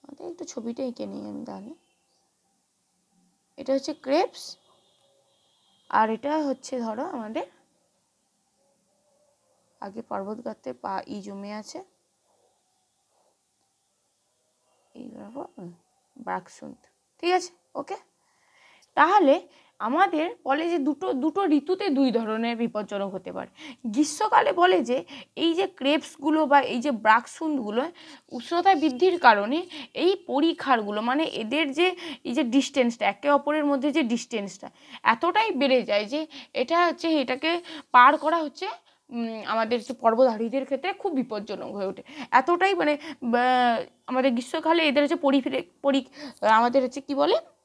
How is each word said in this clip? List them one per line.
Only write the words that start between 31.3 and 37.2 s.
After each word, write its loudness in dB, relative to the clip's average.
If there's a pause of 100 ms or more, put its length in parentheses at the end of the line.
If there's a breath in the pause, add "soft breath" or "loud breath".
এদের 0 (120)
যে 4 (400 loud breath)
এই -6
যে 2 (120)
ডিস্টেন্সটা, 2 (100)
একে -2
অপরের 0
মধ্যে 0
যে 2 (100)
ডিস্টেন্সটা -8 (460 loud breath)
এতটাই 0 (120)
বেড়ে 4 (100)
যায় 0
যে -2 (420 loud breath)
এটা 0 (100)
হচ্ছে, -2 (160)